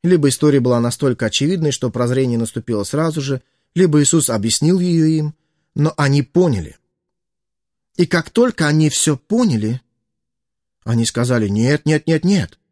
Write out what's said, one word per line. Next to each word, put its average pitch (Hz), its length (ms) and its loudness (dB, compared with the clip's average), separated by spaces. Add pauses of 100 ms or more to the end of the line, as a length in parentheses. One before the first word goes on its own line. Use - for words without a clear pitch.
Либо 170 260 2
история 143 300 2
была 120 200 2
настолько 120 480 -2
очевидной, 156 440 -2
что 127 200 -4
прозрение 123 480 -2
наступило 113 440 -4
сразу 156 380 -4
же, 135 220 -6 (320)
либо 160 260 4
Иисус 143 300 2
объяснил 113 480 0
её 170 260 2
им, 156 300 -2 (400)
но 151 200 0
они 143 280 2
поняли. 135 540 0 (1200)
И 180 100 2
как 170 240 -2
только 226 360 0
они 156 220 2
всё - 260 0
поняли, 131 640 -2 (1040)
они 117 220 0
сказали: 117 420 -2
«Нет, 117 380 0
нет, 156 220 0
нет, 160 160 0
нет. 175 360 0 (120)